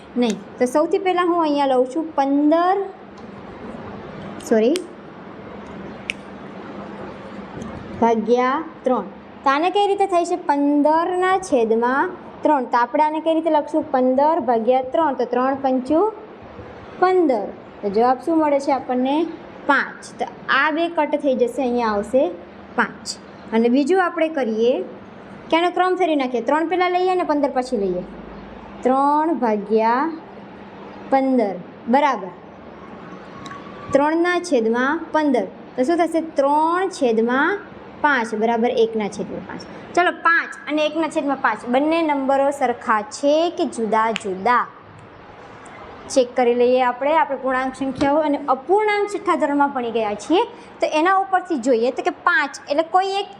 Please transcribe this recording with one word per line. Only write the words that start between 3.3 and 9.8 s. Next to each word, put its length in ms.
સોરી, 260
ભાગ્યા 560
ત્રણ. 200
તો 120
આને 220
કઈ 160